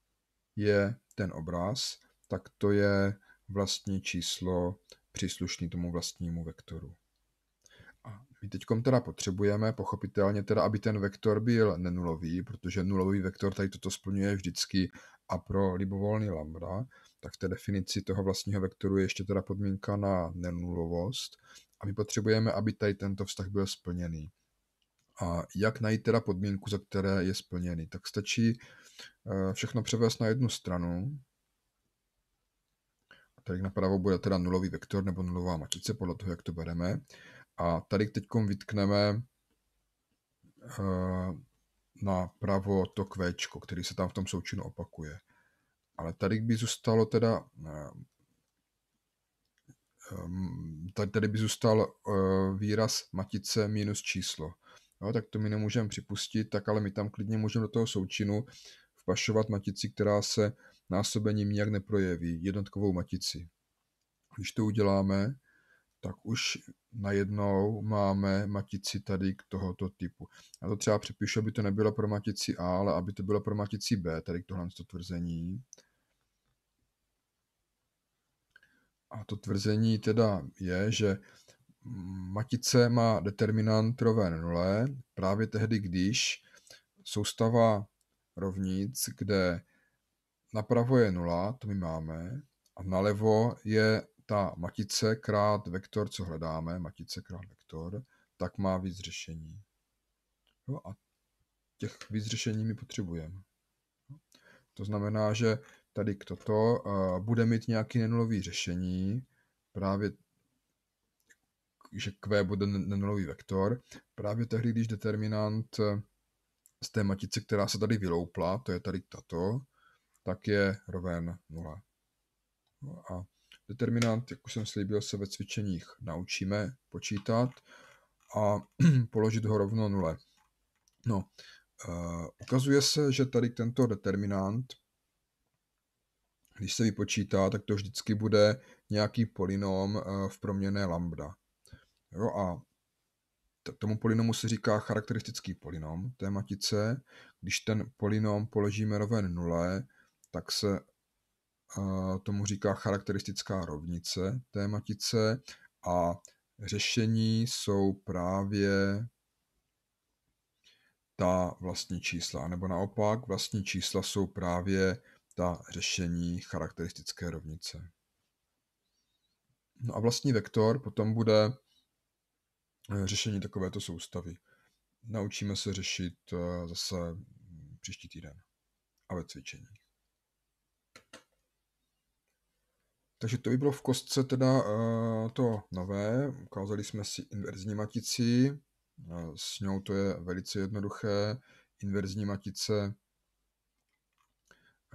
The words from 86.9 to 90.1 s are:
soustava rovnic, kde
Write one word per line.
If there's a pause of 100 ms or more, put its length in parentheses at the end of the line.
soustava (500)
rovnic, (100)
kde (920)